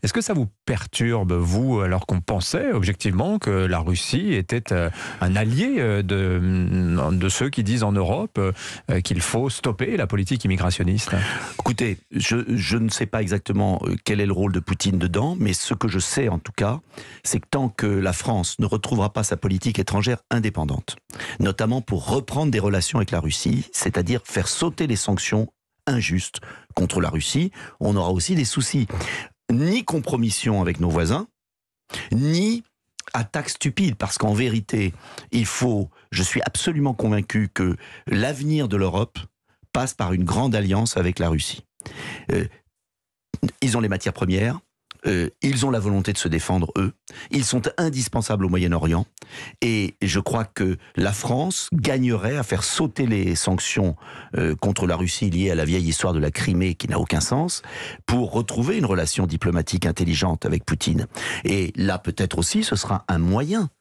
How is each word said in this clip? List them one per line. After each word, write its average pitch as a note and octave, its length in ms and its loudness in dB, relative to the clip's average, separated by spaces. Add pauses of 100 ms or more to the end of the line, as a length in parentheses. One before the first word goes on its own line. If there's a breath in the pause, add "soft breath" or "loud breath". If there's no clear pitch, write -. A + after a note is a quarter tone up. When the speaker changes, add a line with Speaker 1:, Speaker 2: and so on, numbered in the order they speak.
Speaker 1:
Est-ce - 80 0
que A#3 80 0
ça G#3+ 140 -2
vous C3+ 140 2 (180)
perturbe, A2 640 0
vous, G2+ 480 2
alors F#2 260 2
qu'on F#2 140 0
pensait D#3+ 540 0
objectivement G#2 680 0
que - 100 -2
la F#2 300 2
Russie B2 540 0
était, G#2+ 400 -2
euh, E2+ 160 2 (320 loud breath)
un F#2 160 2
allié, C3+ 400 2
euh, G#2+ 260 2
de, F2+ 1120 2
de F#2 120 2
ceux C3 200 0
qui A#2+ 140 0
disent A2 200 2
en G#2 100 2
Europe, G2+ 460 0
euh, F#2+ 120 2 (400 loud breath)
euh, F#2 80 2
qu'il F2+ 220 0
faut B2+ 280 0
stopper C3 460 -2
la B2+ 120 2
politique G2+ 360 0
immigrationniste ? F2+ 680 2 (480 loud breath)
Speaker 2:
Écoutez, A#2 380 0 (140)
je, - 260 0 (160)
je G#2+ 220 0
ne A2+ 140 2
sais - 160 -2
pas A2 160 -2
exactement, G2+ 640 0
euh, F2+ 180 0
quel G#2 160 0
est G#2 60 4
le G2 80 2
rôle G2 180 2
de F2+ 80 0
Poutine - 400 0
dedans, G#2 400 0
mais G2+ 140 2
ce - 200 -2
que G#2+ 140 -2
je D#3 120 0
sais - 280 0
en F2+ 120 0
tout - 120 -12
cas, A#2 300 -2 (420 loud breath)
c'est - 160 -2
que - 100 -10
tant C3+ 200 0
que - 180 -2
la F#2+ 240 2
France F#2 480 -2
ne G#2+ 60 2
retrouvera G#2 480 0
pas A2 100 -2
sa - 140 -2
politique G2 420 0
étrangère G#2+ 380 0 (120)
indépendante, A2 680 -2 (420 loud breath)
notamment G2+ 280 0 (140)
pour - 260 -4
reprendre C#3 440 0
des A2 80 2
relations G2 380 2
avec G2+ 140 0
la E2+ 80 0
Russie, D#2 520 0
c'est-à-dire F#2 520 0
faire - 240 -2
sauter E3 400 -2
les A#2 80 2
sanctions G#2+ 520 0 (380)
injustes G2 540 -2 (340 loud breath)
contre F2+ 280 0
la E2 80 0
Russie, C3+ 420 0 (280 loud breath)
on G#2 160 2
aura F2+ 160 2
aussi F#2 220 0
des D3+ 120 2
soucis. C3 420 0 (640 loud breath)
Ni F3 320 2
compromission A#2 800 0
avec E2+ 180 0
nos E2+ 100 2
voisins, F2 380 2 (840 loud breath)
ni F3 520 2 (500)
attaque A#2+ 360 -4
stupide, D3 460 0
parce - 220 -4
qu'en G#2+ 160 2
vérité, A2 600 0 (380 loud breath)
il A#2 140 2
faut, G#2+ 440 0 (220 soft breath)
je F#2 120 -2
suis - 180 -2
absolument C#3+ 520 0
convaincu G#2+ 600 0
que F2+ 220 0 (320 loud breath)
l'avenir C#3 600 0
de G2+ 100 0
l'Europe F#2+ 420 0 (540)
passe B2+ 200 -2
par F#2 200 -2
une F#2 100 2
grande A2 320 2
alliance G2+ 420 2
avec F2+ 220 0
la E2+ 100 2
Russie. - 340 -2 (680 loud breath)
Euh, F#2 140 0 (1160 loud breath)
ils A#2+ 160 2
ont A#2 40 2
les G#2+ 80 2
matières F#2 240 -2
premières, G2+ 460 0 (460)
euh, F2 240 2 (120)
ils C#3 240 2
ont C3+ 40 2
la A#2+ 100 2
volonté G2 320 2
de F#2 60 -2
se - 100 -2
défendre, E2+ 480 0
eux. F#2+ 160 0 (380 loud breath)
Ils C3+ 160 0
sont B2+ 160 0 (160)
indispensables A2+ 680 0
au F2+ 40 2
Moyen-Orient. E2+ 560 2 (560 loud breath)
Et G#2+ 400 0
je G2 180 0
crois A2+ 240 -2
que F#2+ 340 -2 (180 loud breath)
la G2 160 2
France C#3 600 -2
gagnerait B2+ 680 2
à C3 60 -2
faire - 200 -2
sauter C#3+ 420 0
les F#2+ 300 2
sanctions, F#2 600 0 (400 loud breath)
euh, D#2 200 0
contre - 320 0
la F2 80 2
Russie F#2 340 0
liées F2+ 220 2
à E2 40 2
la D#2 100 2
vieille E2+ 220 2
histoire E2+ 260 0
de D#2 60 2
la D2+ 120 2
Crimée F2+ 420 0
qui - 140 -8
n'a F2 120 -2
aucun E2+ 220 0
sens, D#3 400 -2 (460 loud breath)
pour A#3+ 240 0
retrouver A#2+ 480 -2
une D#3 60 2
relation F2+ 420 0
diplomatique E2+ 580 0
intelligente E2+ 600 0
avec D#2+ 180 0
Poutine. - 400 0 (400 loud breath)
Et G2 300 0
là, F#2+ 240 0
peut-être - 400 -2
aussi, G#2+ 240 2
ce G#2+ 120 0
sera - 320 -2
un F2 120 2
moyen C#3 500 2 (120)